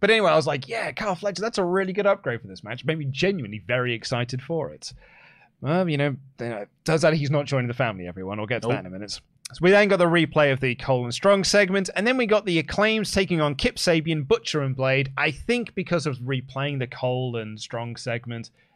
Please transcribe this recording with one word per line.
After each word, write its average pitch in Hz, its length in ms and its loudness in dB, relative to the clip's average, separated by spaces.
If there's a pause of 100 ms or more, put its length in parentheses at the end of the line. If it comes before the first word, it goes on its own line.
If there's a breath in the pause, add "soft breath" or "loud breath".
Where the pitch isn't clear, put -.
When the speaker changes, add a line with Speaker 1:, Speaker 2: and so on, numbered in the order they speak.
Speaker 1:
But 202 80 4
anyway, 214 220 4
I 156 40 4
was 156 120 4
like, 143 200 -4
"Yeah, 214 240 -6
Kyle 196 240 -4
Fletcher, 190 260 -6
that's 226 160 -4
a 196 80 0
really 185 280 0
good 196 140 0
upgrade 143 340 0
for 98 60 -18
this 92 160 -16
match." 110 200 -10
Made 156 140 -2
me 151 120 -6
genuinely 123 560 -2
very 123 280 0
excited 120 480 -4
for 156 300 -6
it. - 220 -16 (680 soft breath)
Well, 170 280 0
you 151 80 0
know, 143 200 0 (200)
then 120 140 -6
it 104 180 -8 (140)
turns 160 220 2
out 156 80 6
he's 147 180 0
not 143 140 2
joining 131 240 -2
the 117 40 -4
family, 104 340 -4
everyone. 95 300 -8
We'll 107 100 -6
get 113 160 -2
to 113 40 -4
Speaker 2:
Nope. 117 80 0
Speaker 1:
that 107 60 -4
in 92 40 -14
a 90 40 -14
minute. 98 300 -12 (340)
So - 80 -18
we 175 80 6
then 202 200 8
got 196 80 6
the 175 80 6
replay 156 460 4
of 131 80 0
the 131 160 0
Cole 127 280 0
and 120 100 -4
Strong 196 300 4
segment, 196 520 2
and 196 120 0
then 262 100 2
we 247 80 2
got 208 200 4
the 175 120 2
Acclaimed 214 540 0
taking 175 300 2
on 147 120 2
Kip 240 220 0
Sabian, 160 520 0
Butcher, 147 340 0
and 135 140 -2
Blade. 131 420 0
I 147 140 0
think 233 440 -4
because 175 320 -2
of 127 100 -4
replaying 135 600 -4
the 143 80 -4
Cole 127 500 -4
and 107 220 -8
Strong 117 380 -8
segment, 117 520 -8 (260)